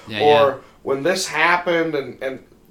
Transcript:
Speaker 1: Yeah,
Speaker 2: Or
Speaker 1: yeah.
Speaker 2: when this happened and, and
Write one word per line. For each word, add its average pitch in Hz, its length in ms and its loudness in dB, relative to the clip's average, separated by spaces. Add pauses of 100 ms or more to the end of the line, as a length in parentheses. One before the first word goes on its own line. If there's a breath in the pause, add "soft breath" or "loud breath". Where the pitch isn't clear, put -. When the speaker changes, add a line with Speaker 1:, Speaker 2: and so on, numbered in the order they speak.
Speaker 1:
Yeah, 107 140 -6
Speaker 2:
Or 117 280 6
Speaker 1:
yeah. - 60 -4 (280 loud breath)
Speaker 2:
when 139 200 -4
this 190 240 -2
happened 165 680 0
and, 127 280 -8
and 131 160 -8 (320)